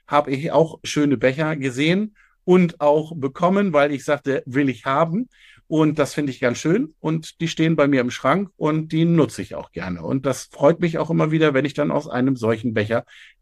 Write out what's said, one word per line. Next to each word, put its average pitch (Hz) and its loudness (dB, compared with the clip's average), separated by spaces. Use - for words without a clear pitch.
habe 143 2
ich 139 -4
auch 160 2
schöne 147 0
Becher 139 0
gesehen, 151 0
und 180 4
auch 156 2
bekommen, 175 0
weil 147 2
ich 127 -6
sagte, 139 -2
"Will 135 0
ich 110 -6
haben." 165 0
Und 156 2
das 143 0
finde 147 -4
ich 113 -10
ganz 120 0
schön. 220 0
Und 160 -6
die 165 -2
stehen 160 0
bei 143 4
mir 135 2
im 123 -2
Schrank 175 -2
und 156 -2
die 160 2
nutze 156 2
ich 90 -10
auch - -12
gerne. 85 -8
Und 135 -2
das 131 -4
freut 156 2
mich 170 -2
auch 156 -4
immer 160 0
wieder, 156 2
wenn 131 2
ich 143 -4
dann 147 -2
aus 147 -2
einem 127 0
solchen 113 -2
Becher 110 0